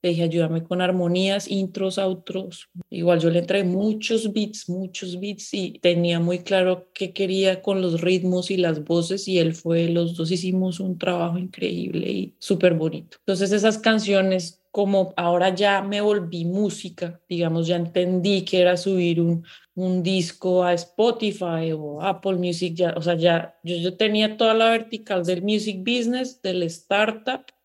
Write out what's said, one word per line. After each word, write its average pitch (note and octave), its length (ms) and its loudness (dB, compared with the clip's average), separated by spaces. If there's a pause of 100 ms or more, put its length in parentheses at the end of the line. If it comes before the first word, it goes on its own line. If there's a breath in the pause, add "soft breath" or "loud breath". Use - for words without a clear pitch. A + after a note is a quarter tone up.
Le F3+ 80 0
dije, E3+ 140 0
"Ayúdame E3 400 0
con F3+ 180 -4
armonías, F#3 680 0
intros, F#3+ 500 -2
outros". F#3+ 680 -6 (220)
Igual E3+ 320 2
yo E3 80 4
le E3+ 100 4
entregué F#3+ 240 0
muchos G#3+ 720 0
beats, G#3+ 340 -4
muchos F3+ 500 -8
beats G3+ 360 -10
y F#3+ 260 -6
tenía E3+ 400 2
muy F3 200 0
claro F#3 540 0
qué F3+ 200 -8
quería F#3+ 480 0
con F#3+ 200 0
los E3 200 0
ritmos F3+ 500 0
y F#3+ 60 0
las D#3+ 260 0
voces E3+ 460 -2
y F3+ 100 2
él E3 140 2
fue, E3 340 0
los E3+ 300 0
dos E3 120 -2
hicimos F#3 520 -2
un F#3 160 -4
trabajo F3 400 -2
increíble F3 760 -4
y F#3 260 -6
súper F3 360 2
bonito. D#3+ 480 -4
Entonces G3 320 0
esas G#3+ 240 2
canciones, F#3+ 840 0 (100)
como G3 440 0
ahora F3+ 400 2
ya G3+ 260 2
me G#3 200 -4
volví F3+ 420 0
música, F3 840 -4
digamos, E3 380 0
ya F3 100 2
entendí F3+ 640 2
que F#3 180 0
era F3+ 160 6
subir F3 460 2
un, E3+ 240 0 (280 loud breath)
un F#3 300 0
disco F3+ 600 0
a F3 80 2
Spotify F3+ 1000 -2
o D3+ 300 -8
Apple F#3+ 340 -2
Music, F3 400 -2
ya, E3+ 220 0
o E3 40 -6
sea, E3+ 140 0
ya E3+ 480 2
yo, E3+ 140 -4
yo F3+ 180 -4
tenía G#3+ 400 2
toda A3+ 180 2
la A3+ 160 4
vertical A3 540 -2
del F3+ 200 -2
music G#3 360 -2
business, A#3+ 640 -2
del F#3 220 -2
startup G#3+ 840 -2 (200)